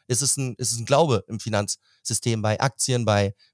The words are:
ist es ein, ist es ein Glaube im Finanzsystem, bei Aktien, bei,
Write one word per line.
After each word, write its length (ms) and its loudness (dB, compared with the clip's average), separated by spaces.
ist 160 0
es 140 0
ein, 200 -4
ist 160 -4
es 60 -4
ein 60 -6
Glaube 440 2
im 120 -8
Finanzsystem, 1040 -4
bei 180 0
Aktien, 440 0
bei, 300 2